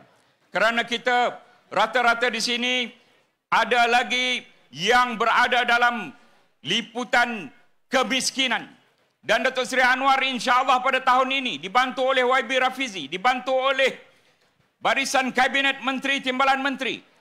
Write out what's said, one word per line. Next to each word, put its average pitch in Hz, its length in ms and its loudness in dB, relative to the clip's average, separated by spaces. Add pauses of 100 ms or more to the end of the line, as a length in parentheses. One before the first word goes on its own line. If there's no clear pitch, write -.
(500)
Kerana 226 320 2
kita 247 560 0 (320)
rata-rata 226 600 2
di 220 120 -4
sini 247 480 -2 (640)
ada 233 320 4
lagi 247 560 0 (320)
yang 240 400 2
berada 233 480 2
dalam 233 480 0 (560)
liputan 226 880 -2 (320)
kemiskinan. 254 800 -2 (560)
Dan 226 240 0
Datuk 254 200 -2
Seri 254 200 2
Anwar, 269 360 2
insya-Allah, 254 600 0
pada 254 200 0
tahun 262 360 2
ini 214 240 -6
dibantu 254 520 0
oleh 254 120 2
Y 262 240 2
B 262 120 -2
Rafizi, 254 480 -4
dibantu 247 440 -2
oleh 262 400 0 (880)
Barisan 262 520 0
Kabinet 262 480 0
Menteri 262 400 -4
Timbalan 262 400 0
Menteri 247 400 -6 (200)